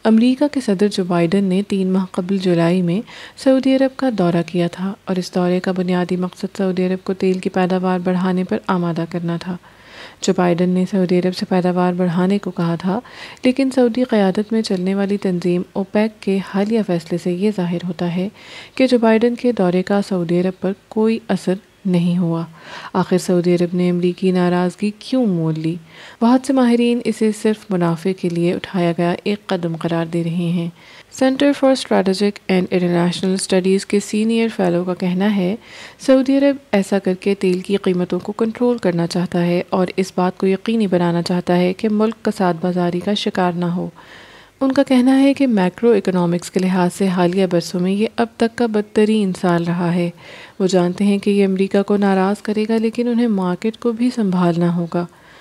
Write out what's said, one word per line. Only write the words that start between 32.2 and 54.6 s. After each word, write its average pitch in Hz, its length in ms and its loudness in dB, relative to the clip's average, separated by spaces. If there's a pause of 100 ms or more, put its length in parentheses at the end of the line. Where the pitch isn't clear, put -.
and 185 220 2
International 180 680 0
Studies 190 460 0
के 202 180 0
सीनियर 226 480 0
फेलो 175 340 0
का 180 120 -4
कहना 185 340 0
है, 202 260 0 (440)
सऊदी 269 360 4
अरब 277 220 2 (160)
ऐसा 196 260 0
करके 185 360 0
तेल 185 260 0
की 196 220 -2
कीमतों 180 360 0
को 208 140 -10
कंट्रोल 233 440 0
करना 170 300 0
चाहता 175 320 -2
है 175 320 0
और 185 260 0
इस 190 180 -4
बात 185 220 0
को - 80 0
यकीनी 202 420 0
बनाना 175 360 2
चाहता 180 320 0
है 180 160 2
कि 202 180 -4
मुल्क 214 340 0
कसाद 180 380 0
बाजारी 175 380 -2
का 202 160 -2
शिकार 185 380 -2
ना 175 160 -2
हो। 175 220 -4 (680)
उनका 269 220 2
कहना 262 320 4
है 277 200 4
कि 277 140 2
मैक्रो 208 460 2
इकोनॉमिक्स 180 540 0
के - 120 -2
लिहाज 185 320 2
से 202 160 -2
हालिया 185 380 2
बरसों 175 340 -2
में 185 120 0
ये 208 260 0
अब 233 220 -2
तक 226 140 0
का 240 140 0
बदतरीन 214 680 0
साल 170 300 0
रहा 170 260 -2
है। 175 220 0 (480)
वो 196 60 2
जानते 180 380 2
हैं 202 160 2
कि 208 100 0
ये 202 140 2
अमेरिका 190 380 0
को 208 140 0
नाराज़ 196 460 0
करेगा, 214 340 -2
लेकिन 226 320 0
उन्हें 240 200 2
मार्केट 190 480 -2
को 240 160 -2
भी 240 180 0
संभालना 180 600 2